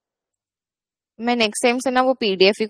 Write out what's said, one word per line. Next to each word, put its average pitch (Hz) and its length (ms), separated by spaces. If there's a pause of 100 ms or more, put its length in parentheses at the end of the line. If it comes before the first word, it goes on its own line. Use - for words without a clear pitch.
(1200)
मैं 240 160
नेक्स्ट 220 280
टाइम 247 200
से 269 80
ना 254 100
वो 262 120
पीडीएफ़ 196 460
ही 220 100